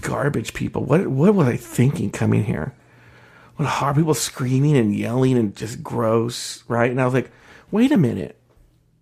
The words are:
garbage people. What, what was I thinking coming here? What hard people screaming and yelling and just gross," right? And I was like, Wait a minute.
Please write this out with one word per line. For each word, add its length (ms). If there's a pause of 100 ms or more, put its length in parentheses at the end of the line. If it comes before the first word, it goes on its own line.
garbage 520
people. 320
What, 220
what 260
was 140
I 100
thinking 540
coming 320
here? 320 (800)
What 120
hard 280
people 180
screaming 640
and 180
yelling 400
and 200
just 260
gross," 880
right? 240
And 100
I 40
was 100
like, 160 (400)
Wait 200
a 60
minute. 400 (640)